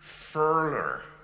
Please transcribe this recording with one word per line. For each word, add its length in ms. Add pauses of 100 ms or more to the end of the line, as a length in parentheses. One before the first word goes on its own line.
Furler. 1000 (220)